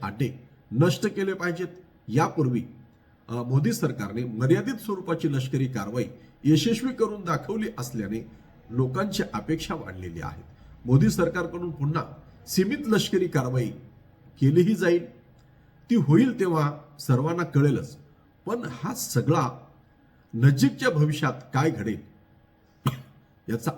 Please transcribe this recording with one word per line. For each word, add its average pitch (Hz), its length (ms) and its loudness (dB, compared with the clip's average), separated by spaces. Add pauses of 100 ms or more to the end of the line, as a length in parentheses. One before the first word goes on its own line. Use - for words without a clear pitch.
आडे - 460 -6 (240)
नष्ट 170 340 4
केले 190 260 -2
पाहिजेत. 175 360 -4 (400)
यापूर्वी, 127 540 0 (680)
अ, 113 60 -8
मोदी 131 380 0
सरकारने 120 520 -4
मर्यादित 135 500 0
स्वरूपाची 170 580 -4
लष्करी 131 340 -2
कारवाई 113 380 -6 (400)
यशस्वी 233 500 2
करून 208 300 -2
दाखवली 196 440 -4 (100)
असल्याने 113 520 -6 (400)
लोकांची 131 520 -2 (120)
अपेक्षा 160 400 -6
वाढलेली 92 460 -10
आहे. - 220 -10 (420)
मोदी 143 260 6
सरकारकडून 175 600 -2
पुन्हा 147 340 -2 (440)
सीमित 208 380 0
लष्करी 190 420 2
कारवाई 127 400 0 (720)
केलीही 170 340 6
जाईल, 175 380 2 (800)
ती 233 60 4
होईल 208 440 6
तेव्हा 156 380 2 (220)
सर्वांना 156 420 2
कळेलच. 143 540 2 (500)
पण 233 240 -4
हा 156 240 -8
सगळा 139 640 0 (760)
नजीकच्या 143 560 4
भविष्यात 151 520 0 (120)
काय 147 160 4
घडेल 104 300 -4 (1500)
याचा 117 300 -4